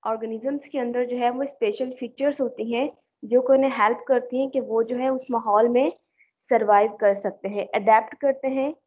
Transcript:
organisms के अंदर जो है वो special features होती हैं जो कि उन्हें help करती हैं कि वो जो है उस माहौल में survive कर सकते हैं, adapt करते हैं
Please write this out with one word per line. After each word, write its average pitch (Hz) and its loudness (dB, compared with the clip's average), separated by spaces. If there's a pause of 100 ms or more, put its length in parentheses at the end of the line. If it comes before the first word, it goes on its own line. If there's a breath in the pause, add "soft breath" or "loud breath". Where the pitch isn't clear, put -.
organisms 226 -6
के 294 -8
अंदर 240 -2
जो 247 -6
है 240 0
वो 262 -4
special 233 -4
features 269 -4
होती 233 -4
हैं 247 -2 (320)
जो 233 4
कि 254 2
उन्हें 269 4
help 233 0
करती 247 0
हैं 269 -2
कि 262 -2
वो 220 -2
जो 233 -4
है 254 -2
उस 262 -4
माहौल 226 2
में 254 2 (480)
survive 214 4
कर 202 2
सकते 196 -6
हैं, 202 -6
adapt 220 2
करते 269 -2
हैं 269 -2 (120)